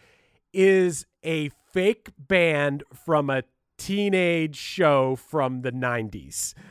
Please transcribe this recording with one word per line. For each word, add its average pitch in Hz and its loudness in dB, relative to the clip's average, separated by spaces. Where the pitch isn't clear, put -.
is 190 2
a 156 -4
fake 202 -2
band 143 0
from 147 -2
a 131 -2
teenage 180 0
show 139 2
from 131 -4
the 127 -6
nineties. 120 -6